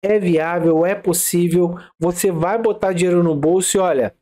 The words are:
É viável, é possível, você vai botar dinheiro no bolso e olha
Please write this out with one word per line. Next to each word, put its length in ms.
É 160
viável, 680
é 80
possível, 800
você 320
vai 260
botar 360
dinheiro 300
no 120
bolso 420
e 40
olha 420